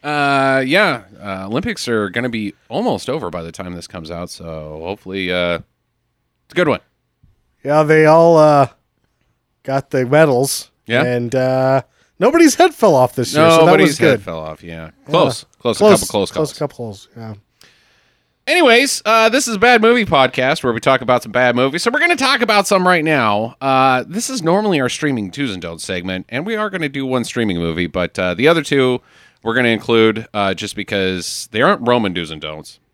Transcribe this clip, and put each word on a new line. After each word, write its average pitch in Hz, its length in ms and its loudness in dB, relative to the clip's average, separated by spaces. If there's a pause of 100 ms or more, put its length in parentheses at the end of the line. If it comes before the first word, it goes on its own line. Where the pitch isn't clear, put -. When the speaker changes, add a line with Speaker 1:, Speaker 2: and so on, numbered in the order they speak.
Speaker 1:
Uh, 139 600 0
yeah, 147 380 0 (180)
uh, 95 240 -10
Olympics 156 420 -6
are 107 220 -2
gonna 120 200 -6
be 107 240 -8 (160)
almost 151 400 -4
over 120 200 -6
by 85 140 -8
the 85 80 -12
time 90 240 -12
this 85 120 -16
comes 82 220 -14
out, 85 200 -10
so 80 540 -14
hopefully, 92 480 -8
uh, 87 240 -2 (880)
it's - 80 -20
a - 20 -6
good 175 120 2
one. 190 120 0 (840)
Speaker 2:
Yeah, 151 200 2
they 156 240 4
all, 165 300 6
uh, 147 300 6 (960)
got 135 280 -6
the 131 160 0
medals. 139 640 2 (160)
Speaker 1:
Yeah. 120 160 2
Speaker 2:
And, 123 320 -2
uh, 131 480 0 (360)
nobody's 302 360 4
head 339 180 4
fell 190 220 4
off 127 180 4
this 123 220 -4
year, 156 160 6
so 160 60 6
that 160 100 6
Speaker 1:
Nobody's 156 220 6
Speaker 2:
was 139 100 -4
Speaker 1:
head 139 180 2
Speaker 2:
good. 101 60 -6
Speaker 1:
fell 82 160 -10
off, 78 240 -12
yeah. 82 220 -12
Speaker 2:
Yeah. 82 40 -18 (160)
Speaker 1:
Close. 147 400 0 (140)
Close, 113 180 -4
a - 20 -12
Speaker 2:
Close. 208 200 6
Speaker 1:
couple - 80 -6
close - 240 -2
Speaker 2:
Close, - 0 -
Speaker 1:
calls. 156 200 -4
Speaker 2:
a - 80 -18
couple 147 180 -8
close, 107 380 -14
yeah. 110 180 -14 (1120)
Speaker 1:
Anyways, 269 580 2
uh, 226 240 2
this 262 180 -2
is 220 120 -6
Bad 233 240 4
Movie 233 220 4
Podcast, 135 580 0
where 123 100 0
we 117 60 -4
talk 131 220 2
about 123 200 0
some 110 100 -14
bad 123 240 2
movies. 135 280 -2
So 240 80 0
we're 294 80 -2
gonna 349 160 0
talk 262 260 0
about 208 240 2
some 185 220 2
right 175 160 2
now. 117 580 0
Uh, 131 460 2
this 226 240 -8
is 254 100 -8
normally 180 400 0
our 123 80 -2
Streaming 120 400 -4
Do's 127 240 -6
and 90 80 -10
Don'ts 85 220 -12
segment, 92 460 -6
and 131 160 -8
we 226 100 -6
are 214 160 -6
gonna 165 180 -6
do 135 160 -8
one 127 180 -2
streaming 104 360 -4
movie, 85 260 -4
but, 87 320 -6
uh, 90 160 -2
the 113 140 0
other 160 160 2
two 127 380 -2 (420)
we're 113 120 -4
gonna 123 140 2
include, 113 640 0
uh, 101 200 -2
just 101 220 -10
because 95 760 -6
they 107 100 -2
aren't 151 260 0
Roman 113 260 0
do's 82 180 -6
and 78 100 -12
don'ts. 78 380 -14 (140)